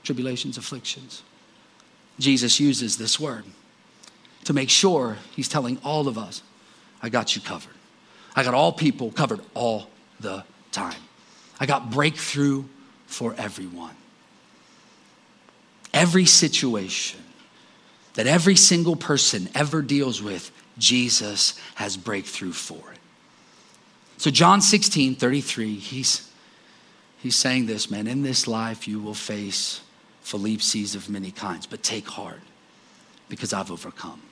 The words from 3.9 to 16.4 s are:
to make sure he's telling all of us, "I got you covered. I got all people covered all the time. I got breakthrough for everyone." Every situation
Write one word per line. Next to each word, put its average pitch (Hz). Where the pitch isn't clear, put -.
to 156
make 135
sure 131
he's 131
telling 127
all 147
of 113
us, 107
"I 117
got 113
you 101
covered. -
I 139
got 123
all 156
people 131
covered 113
all 113
the 98
time. 90
I 143
got 131
breakthrough 143
for 117
everyone." 90
Every 175
situation 113